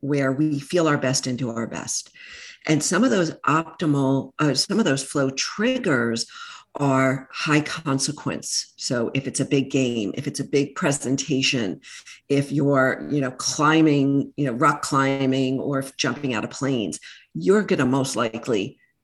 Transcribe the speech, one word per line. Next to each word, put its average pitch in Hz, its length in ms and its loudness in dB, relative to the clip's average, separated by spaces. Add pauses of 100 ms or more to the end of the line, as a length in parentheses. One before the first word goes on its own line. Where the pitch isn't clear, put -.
where 139 300 0
we 147 280 0
feel 165 280 0
our 147 100 4
best 131 300 -2
and 123 100 -2
do 123 120 -4
our 113 180 -4
best. - 440 -8 (560)
And 147 160 2
some 185 200 2
of 262 80 4
those 175 200 2 (160)
optimal, 139 920 0
uh, 147 160 2
some - 240 0
of 220 60 2
those 139 180 2
flow 135 260 0
triggers 135 960 0 (520)
are 135 540 2
high 151 300 2
consequence. - 1120 -4
So 120 380 -2
if - 140 -4
it's 120 120 -4
a 139 60 0
big 135 240 0
game, 120 460 0
if - 120 -6
it's - 140 -4
a - 160 -10
big 139 180 0
presentation, 135 1040 -2 (480)
if 139 240 0
you're, 139 600 2
you 143 100 0
know, 131 100 -2
climbing, 147 1040 4
you 143 100 -2
know, 127 80 -2
rock 147 280 2
climbing 135 800 0
or 139 200 -2
if 135 160 -8
jumping 135 380 -2
out 104 100 -2
of 120 60 -6
planes, 127 500 -2 (340)
you're 185 300 4
gonna 170 220 2
most 131 300 0
likely 113 640 -2 (260)